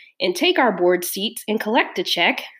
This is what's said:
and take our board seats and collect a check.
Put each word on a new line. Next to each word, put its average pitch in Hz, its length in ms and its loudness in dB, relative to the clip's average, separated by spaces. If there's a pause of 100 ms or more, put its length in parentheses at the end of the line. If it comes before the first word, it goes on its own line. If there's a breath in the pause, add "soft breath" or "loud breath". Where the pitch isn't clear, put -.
(200 loud breath)
and - 140 0
take 359 240 0
our 233 180 2
board 180 280 2
seats 214 420 -6
and 214 140 -2
collect 226 400 -2
a - 20 0
check. 202 400 0 (180)